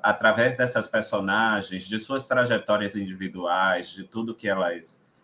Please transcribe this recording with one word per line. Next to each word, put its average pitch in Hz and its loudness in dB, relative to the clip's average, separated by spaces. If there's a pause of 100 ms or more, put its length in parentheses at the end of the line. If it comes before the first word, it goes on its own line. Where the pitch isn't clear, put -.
através 110 4
dessas 123 0
personagens, 101 0
de 107 -4
suas 131 -4
trajetórias 107 2
individuais, 92 -2
de 92 -14
tudo 113 -6
que 110 -6
elas, 87 -2 (180)